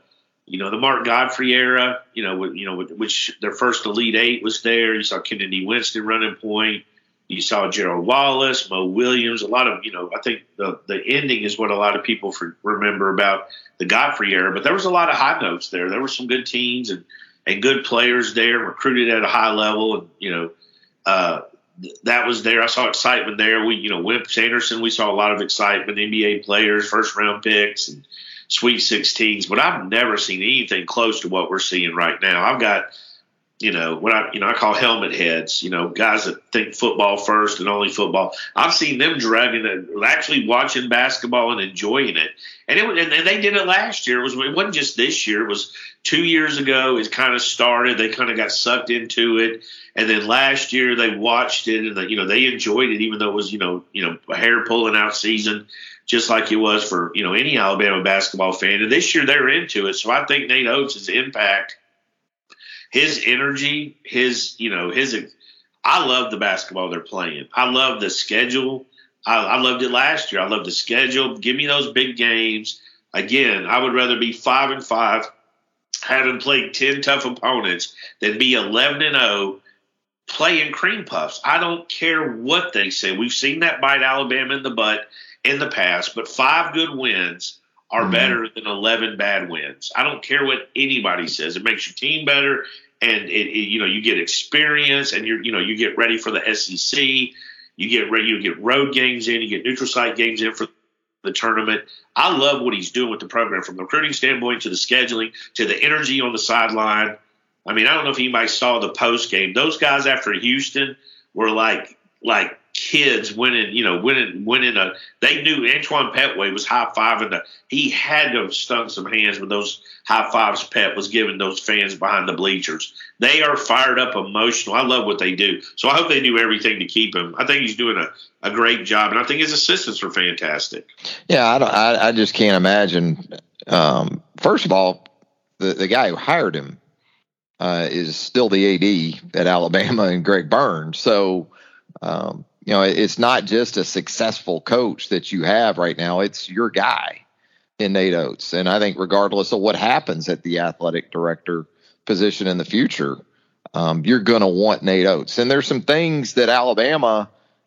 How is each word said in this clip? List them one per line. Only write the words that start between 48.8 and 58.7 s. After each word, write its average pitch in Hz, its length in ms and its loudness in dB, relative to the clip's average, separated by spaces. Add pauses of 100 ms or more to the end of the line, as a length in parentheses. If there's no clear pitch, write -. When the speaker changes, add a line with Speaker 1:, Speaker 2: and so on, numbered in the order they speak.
Speaker 1:
into 117 480 0
it. 113 260 -2 (320)
And 110 140 2
then 107 160 2
last 135 480 2
year 123 220 2
they 113 200 0
watched 117 500 0
it 110 200 0
and, 98 240 -6
you 107 60 -4
know, 95 100 -2
they 110 260 2
enjoyed 123 380 0
it, 107 100 -2
even 107 180 -2
though 104 120 -2
it 98 40 -2
was, 101 180 -4
you 107 60 -6
know, 90 340 -4
you 95 120 -4
know, 82 140 -6 (100)
a 95 80 -6
hair 117 280 0
pulling 113 320 0
out 107 200 0
season, 107 520 -2 (380)
just 117 220 0
like 113 240 2
it 107 40 4
was 107 300 2
for, 87 280 -2
you 101 80 0
know, 90 100 -2
any 135 240 0
Alabama 98 460 2
basketball 95 500 0
fan. 98 300 0